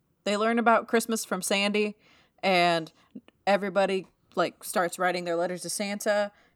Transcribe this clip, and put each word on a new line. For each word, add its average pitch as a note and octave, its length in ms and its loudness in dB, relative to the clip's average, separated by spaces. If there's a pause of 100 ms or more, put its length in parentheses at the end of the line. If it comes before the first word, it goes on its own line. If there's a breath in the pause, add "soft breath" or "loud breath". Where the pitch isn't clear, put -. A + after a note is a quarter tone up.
(240)
they G3+ 140 -2
learn A3+ 200 2
about A3+ 300 4
Christmas A3+ 380 0
from F#3 160 -6
Sandy, G#3 540 0 (460 soft breath)
and F3 480 2 (560 soft breath)
everybody, F#3+ 600 0 (300)
like, - 280 -2
starts F3 340 -2
writing F3+ 280 0
their E3+ 100 -2
letters F3 260 -2
to F3 80 -10
Santa. G3+ 640 -2 (240 soft breath)